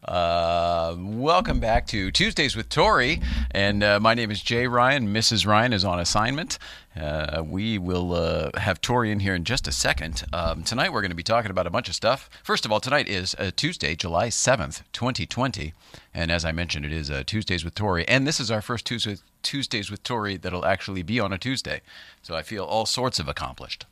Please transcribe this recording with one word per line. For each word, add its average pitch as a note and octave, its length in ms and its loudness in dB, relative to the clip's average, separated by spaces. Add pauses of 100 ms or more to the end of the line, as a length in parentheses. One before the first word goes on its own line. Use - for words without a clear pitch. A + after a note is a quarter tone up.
Uh, E2+ 960 2
welcome C3 640 2
back A#2 280 2
to F#2+ 220 -2
Tuesdays E3+ 460 2
with A2+ 140 -6
Tori, D#3+ 500 4 (320)
and, G2+ 300 4
uh, G#2 180 6
my A2+ 140 6
name A#2 160 0
is G#2 120 -4
Jay A#2+ 240 2
Ryan. B2 460 4
Missus G#2+ 340 4
Ryan G#2+ 280 6
is F#2+ 100 2
on F2+ 160 2
assignment. B2 580 0 (400)
Uh, D2+ 460 -2
we G2+ 340 -2
will, F2+ 360 0
uh, D#2+ 440 0
have G#2 240 0
Tori A#2+ 280 2
in G2+ 100 0
here G2 140 0
in F2 100 -2
just - 220 -2
a C#2 60 -4
second. E2 600 -2
Um, E2 300 -2
tonight D3 300 -2
we're A#2+ 100 -2
gonna F#2 120 -2
be E2+ 80 -6
talking A2 280 2
about F#2 160 0
a E2+ 40 -4
bunch A2 200 -2
of E2 40 -4
stuff. - 340 0 (140)
First - 240 -2
of A2 60 2
all, G#3+ 80 4
tonight C3 280 2
is, F#2 300 -2
uh, G2 160 -2
Tuesday, C#3 400 -2
July F2 360 0
seventh, G#2 520 0 (100)
twenty A#2+ 340 -4
twenty, A#2 460 -4 (420)
and E2 160 -2
as E2 140 0
I E2 80 0
mentioned, D#2+ 340 -4
it D2 60 -4
is, D#2 180 -4
uh, C#2 160 -4
Tuesdays F#2 380 -2
with E2 100 -6
Tori, F#2 340 0
and C3 180 4
this D#3 140 0
is A2+ 100 -4
our A2+ 100 0
first A#2 240 -6
Tuesday, A2 320 -4 (260)
Tuesdays B2+ 480 -4
with G#2 120 -10
Tori G#2 340 -2
that'll F2 300 -4
actually F#2+ 360 0
be G2+ 160 -2
on G2+ 140 0
a F#2+ 60 -4
Tuesday, G2+ 420 -4 (400)
so - 160 -12
I D#2+ 60 -4
feel G2 220 -6
all G#2 200 0
sorts B2 340 -2
of D#2+ 80 -4
accomplished. - 640 -8